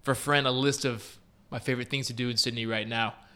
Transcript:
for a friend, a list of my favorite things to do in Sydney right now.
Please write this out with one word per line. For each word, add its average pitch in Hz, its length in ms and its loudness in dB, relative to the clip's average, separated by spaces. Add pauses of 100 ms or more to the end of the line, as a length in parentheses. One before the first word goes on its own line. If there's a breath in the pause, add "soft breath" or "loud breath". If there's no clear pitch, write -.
for - 100 0
a 123 40 2
friend, 143 300 2
a 127 40 4
list 139 340 2
of 117 340 -4 (320)
my 127 80 -6
favorite 123 300 -2
things 135 200 -2
to 127 40 -6
do 123 160 -2
in 120 80 -2
Sydney 117 300 0
right 110 220 0
now. 113 260 0 (220 soft breath)